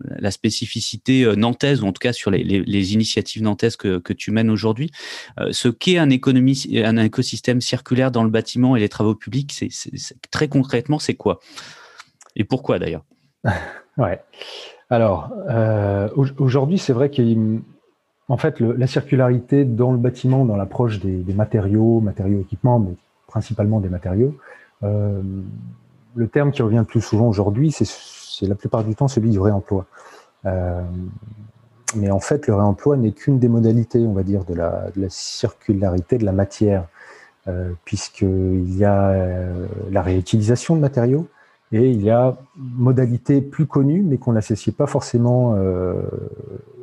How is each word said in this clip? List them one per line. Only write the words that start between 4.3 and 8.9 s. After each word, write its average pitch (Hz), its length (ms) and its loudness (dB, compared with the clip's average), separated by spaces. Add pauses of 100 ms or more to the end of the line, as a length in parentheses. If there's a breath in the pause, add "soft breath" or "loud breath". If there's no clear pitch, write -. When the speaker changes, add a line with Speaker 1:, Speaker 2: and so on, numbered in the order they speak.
Speaker 1:
mènes 113 180 2
aujourd'hui, 110 400 0 (480 loud breath)
euh, - 140 -2
ce - 160 0
qu'est 175 280 2
un 156 140 4
économie, 131 640 2
un 110 220 2
écosystème 120 640 0
circulaire 127 500 0
dans 117 140 2
le 110 60 2
bâtiment 123 440 2
et 117 60 4
les 104 80 2
travaux 107 260 0